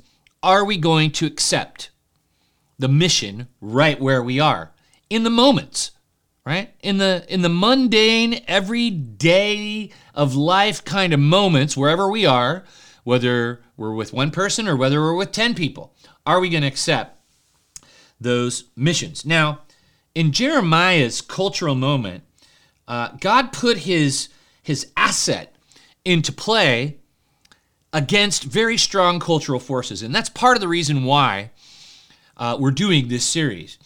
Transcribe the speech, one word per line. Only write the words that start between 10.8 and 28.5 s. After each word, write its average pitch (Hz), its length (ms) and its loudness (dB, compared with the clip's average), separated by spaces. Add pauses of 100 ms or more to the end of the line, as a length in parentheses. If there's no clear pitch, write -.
kind 185 300 0
of 147 60 4
moments, 151 580 4
wherever 165 320 2
we 208 160 0
are, 135 380 2 (400)
whether 120 580 0 (160)
we're 110 160 -8
with 110 200 -8
one 139 180 -2
person 202 360 -4
or 160 80 0
whether 135 240 2
we're 160 140 0
with 190 180 -4
ten 233 220 -2
people, - 400 -8 (320)
are 170 140 4
we 185 100 -2
gonna 160 160 0
accept 131 540 -4 (1000)
those 123 440 -2 (120)
missions? 156 500 -4
Now, 151 360 0 (540)
in 160 160 2
Jeremiah's 175 880 2
cultural 190 540 -4
moment, 127 480 -4 (640)
uh, 120 220 -6 (100)
God 247 340 0
put 233 260 0
his, 151 500 0 (340)
his 139 240 -6 (100)
asset 175 580 -2 (480)
into 175 280 0
play 151 640 0 (960)
against 190 520 0
very 220 320 -2